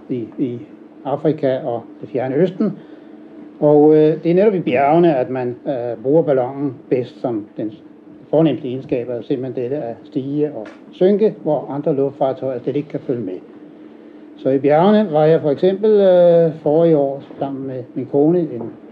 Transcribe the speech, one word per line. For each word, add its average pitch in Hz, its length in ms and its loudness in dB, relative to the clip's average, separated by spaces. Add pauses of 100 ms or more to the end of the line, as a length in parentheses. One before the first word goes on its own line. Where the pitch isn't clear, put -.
i, 120 180 -6 (120)
i 120 200 -4 (460)
Afrika 143 580 -2
og 120 180 -6 (200)
det - 80 -14
fjerne 131 260 -4
østen. 175 420 0 (840)
Og, 151 360 6
øh, 156 280 2
det 170 80 0
er 170 40 2
netop 202 200 4
i 175 40 -2
bjergene, 151 560 2
at 123 140 -2
man, 123 260 -6 (120)
øh, 120 360 -6
bruger 147 200 4
ballonen 135 500 -2 (160)
bedst 127 320 -4
som 113 240 -6 (120)
den 107 140 -8 (580)
fornemmeste 156 380 0
egenskab, 127 420 -6
er 120 120 -8
simpelthen 127 420 -6
dette 127 140 -6
at 117 260 -8
stige 143 520 -6
og 107 120 -12 (240)
synke, 196 520 2
hvor 151 260 -2
andre 143 260 -2
luftfartøjer 131 680 -2
slet 131 120 -4
ikke 147 140 -6
kan 147 100 -8
følge 123 220 -6
med. 92 120 -8 (1040)
Så - 120 -4
i 135 80 2
bjergene 175 540 4
var 156 140 2
jeg 156 160 4
for 147 100 0
eksempel, 190 400 0
øh, 175 600 6 (100)
forrige 160 360 4
år 139 260 -2 (160)
sammen 135 280 -8
med 127 160 -10 (120)
min 131 160 -6
kone 156 300 4
i 147 140 -6
en 113 160 -10 (200)